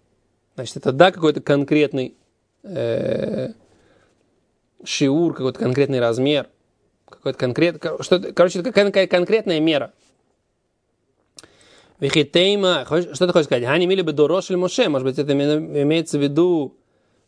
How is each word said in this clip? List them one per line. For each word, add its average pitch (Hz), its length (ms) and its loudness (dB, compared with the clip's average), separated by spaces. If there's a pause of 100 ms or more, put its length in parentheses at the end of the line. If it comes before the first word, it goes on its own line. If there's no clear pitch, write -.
(540)
Значит, - 240 -12
это 131 140 -2
да, 175 200 4
какой-то 160 300 0
конкретный, 143 720 0 (520)
э, 131 840 -4 (1300)
шиур, 147 500 0
какой-то 127 240 -4
конкретный 135 420 0
размер, 127 480 0 (600)
какой-то - 300 -8
конкрет-, 156 400 0
ко-, 156 240 -8
что-то, 185 300 0
короче, 180 280 2
это 226 120 -6
какая-то 196 340 2
конкретная 180 540 0
мера. 151 320 0 (2000)
Вихитейма, 170 840 2
хочешь, 156 280 -2
что 180 120 0
ты 175 60 -2
хочешь 165 140 4
сказать? 123 180 0
Хани 165 220 2
мили 190 160 0
бы 156 100 -2
дорошель 165 440 0
Моше, 180 320 0
может 135 180 0
быть, 135 120 -2
это 147 140 -2
именно 147 500 0
имеется 156 360 0
в 143 40 0
виду 156 540 0 (520)